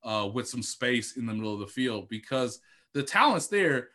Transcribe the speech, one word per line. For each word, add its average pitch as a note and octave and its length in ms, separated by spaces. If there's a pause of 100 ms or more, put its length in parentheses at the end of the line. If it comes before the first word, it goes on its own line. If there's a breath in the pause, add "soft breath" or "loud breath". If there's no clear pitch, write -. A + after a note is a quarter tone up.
uh, G#2+ 280
with A#2+ 160
some B2 140
space B2 560
in A#2+ 80
the A2 80
middle A2 200
of G2+ 60
the G2+ 80
field? A2+ 400
Because A#2+ 540 (320 soft breath)
the C#3+ 100
talent's G3+ 440
there, D#3+ 480